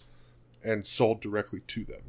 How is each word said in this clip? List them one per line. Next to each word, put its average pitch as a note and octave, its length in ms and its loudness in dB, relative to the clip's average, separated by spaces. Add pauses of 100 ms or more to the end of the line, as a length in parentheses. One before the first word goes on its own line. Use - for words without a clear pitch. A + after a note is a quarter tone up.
(640)
and G#2+ 240 0
sold A2 340 4
directly G#2 460 -2
to - 160 -6
them. - 260 -10